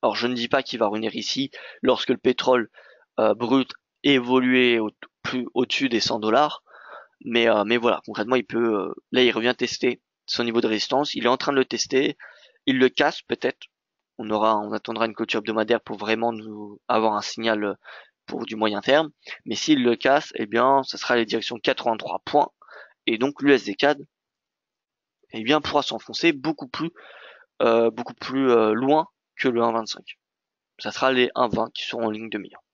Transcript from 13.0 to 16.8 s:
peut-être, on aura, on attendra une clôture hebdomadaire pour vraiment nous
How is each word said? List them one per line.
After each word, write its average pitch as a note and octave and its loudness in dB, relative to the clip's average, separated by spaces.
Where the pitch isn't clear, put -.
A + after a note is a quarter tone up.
peut-être, - -6
on A2 -8
aura, G#2+ 2
on G#2 -6
attendra A2+ -4
une A2+ -6
clôture A2+ -4
hebdomadaire A2 0
pour G#2+ -12
vraiment A2+ -2
nous G#2+ -14